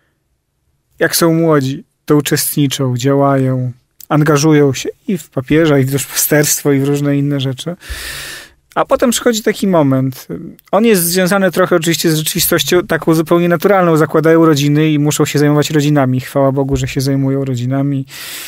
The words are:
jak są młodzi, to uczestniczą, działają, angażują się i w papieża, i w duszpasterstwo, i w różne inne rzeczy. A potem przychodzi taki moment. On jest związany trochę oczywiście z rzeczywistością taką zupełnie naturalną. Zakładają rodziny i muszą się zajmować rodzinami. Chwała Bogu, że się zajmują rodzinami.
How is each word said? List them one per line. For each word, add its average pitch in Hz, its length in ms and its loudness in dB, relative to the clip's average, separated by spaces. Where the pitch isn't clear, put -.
jak 160 160 -2
są 165 180 2
młodzi, 151 500 0
to 151 100 2
uczestniczą, 139 840 -2
działają, 131 760 0
angażują 147 640 2
się - 160 -8
i 196 100 -2
w - 120 -14
papieża, 147 500 0
i 131 60 2
w 131 60 -4
duszpasterstwo, 147 800 -2
i 139 80 2
w 135 40 0
różne 143 340 0
inne 143 220 -2
rzeczy. 135 360 -6
A - 100 0
potem 269 260 0
przychodzi 226 320 -2
taki 214 240 -2
moment. 135 600 0
On 208 140 2
jest 202 180 4
związany 185 480 0
trochę 180 240 0
oczywiście 165 360 0
z 156 40 2
rzeczywistością 160 720 0
taką 165 260 0
zupełnie 170 360 0
naturalną. 175 480 2
Zakładają 160 480 4
rodziny 151 460 2
i 147 80 0
muszą 147 260 0
się 143 140 -2
zajmować 147 300 2
rodzinami. 143 520 0
Chwała 135 300 0
Bogu, 135 240 -2
że 131 120 -2
się 139 140 -4
zajmują 135 440 -2
rodzinami. 135 600 -4